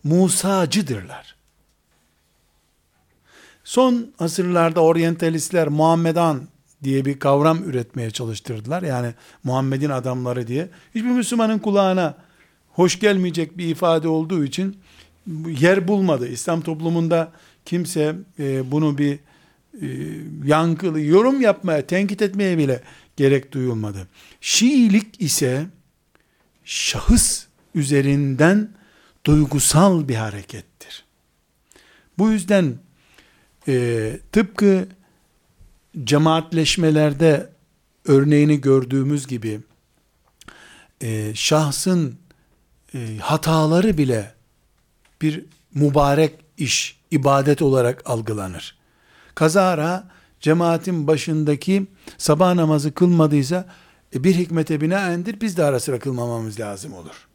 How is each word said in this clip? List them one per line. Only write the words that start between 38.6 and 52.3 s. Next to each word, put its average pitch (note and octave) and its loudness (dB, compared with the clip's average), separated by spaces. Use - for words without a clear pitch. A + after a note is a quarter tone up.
gördüğümüz C3+ 0
gibi, A2 -8
e, G#2+ -6
şahsın, D3+ 0
e, A2+ -10
hataları D#3+ 0
bile A#2+ -2
bir D#3 -2
mübarek C#3+ 2
iş, - -4
ibadet C#3 2
olarak C3 0
algılanır. G#2 -8
Kazara F3 0
cemaatin E3+ 0
başındaki D#3 0
sabah F3 2